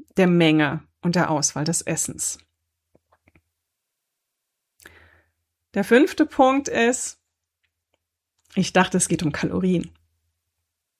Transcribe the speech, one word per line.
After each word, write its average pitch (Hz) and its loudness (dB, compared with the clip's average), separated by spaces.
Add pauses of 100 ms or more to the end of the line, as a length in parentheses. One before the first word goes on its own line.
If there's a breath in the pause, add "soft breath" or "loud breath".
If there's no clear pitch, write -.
(180)
der 185 4
Menge 156 2 (180)
und 175 -2
der 170 0
Auswahl 147 -2
des 170 -2
Essens. - -6 (3250 soft breath)
Der 196 -2
fünfte 294 2
Punkt 269 2
ist, - -4 (1300)
ich - -4
dachte, 180 0
es - 0
geht 170 -4
um 147 -2
Kalorien. 175 -4 (1080)